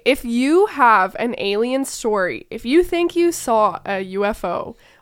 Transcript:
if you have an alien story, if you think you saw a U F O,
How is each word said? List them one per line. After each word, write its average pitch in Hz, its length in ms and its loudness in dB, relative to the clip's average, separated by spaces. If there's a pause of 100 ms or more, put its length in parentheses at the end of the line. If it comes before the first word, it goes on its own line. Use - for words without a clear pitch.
if 254 220 0
you 269 400 2
have 226 520 2
an 233 200 -4
alien 240 480 -2
story, 190 640 -4
if - 160 -12
you 302 180 4
think 349 320 -2
you 339 160 2
saw 214 540 0
a 196 140 -4
U 190 260 -4
F 220 180 -4
O, - 320 -6 (260)